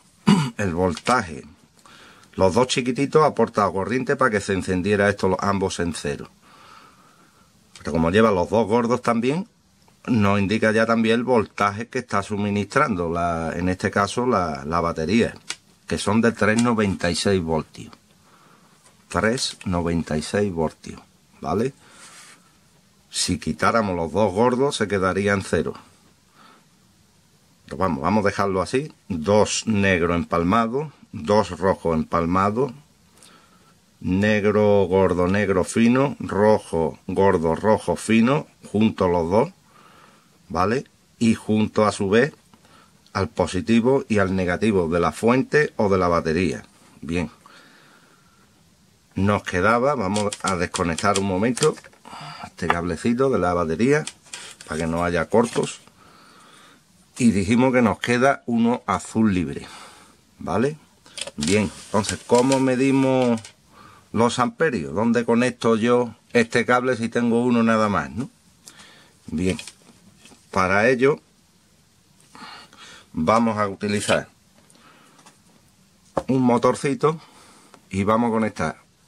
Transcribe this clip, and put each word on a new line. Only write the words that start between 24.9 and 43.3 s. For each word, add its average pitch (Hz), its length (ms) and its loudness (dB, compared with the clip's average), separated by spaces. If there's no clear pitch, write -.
en 98 100 0
cero. 76 320 -2
Pero - 120 -14
vamos, 80 260 -2
vamos 98 220 0
a 101 40 2
dejarlo 98 320 -2
así. 131 320 -4
Dos 95 580 2
negros 95 500 2
empalmados, 110 760 0
dos 104 440 0
rojos 82 400 0
empalmados, 95 760 -2
negro 101 840 2
gordo, 90 420 2
negro 98 340 0
fino, 123 560 2
rojo 90 880 0
gordo, 90 480 2
rojo 92 400 0
fino, 117 540 0
juntos 101 380 0
los 87 220 0
dos, 131 220 2
¿vale? 95 360 -2
Y 113 160 2
junto 107 500 0
a 101 60 0
su 98 180 -4
vez 123 240 2
al 95 160 -2
positivo 117 800 0